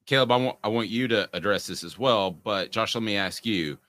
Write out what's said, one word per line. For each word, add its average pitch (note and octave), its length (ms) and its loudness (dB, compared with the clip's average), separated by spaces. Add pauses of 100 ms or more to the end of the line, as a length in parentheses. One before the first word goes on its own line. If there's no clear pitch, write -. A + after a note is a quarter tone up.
Caleb, C3 240 2
I B2 60 6
want, B2+ 260 0
I G#2+ 60 -2
want A2 200 -2
you A#2+ 200 -2
to G#2+ 240 2
address F#2 340 0
this F#2+ 180 -8
as E2 140 -14
well, G#2+ 320 4
but F#2+ 400 -4
Josh, A2 240 0
let A#2 100 -2
me G#2 120 0
ask G2 300 -2
you, E2 320 -2 (100)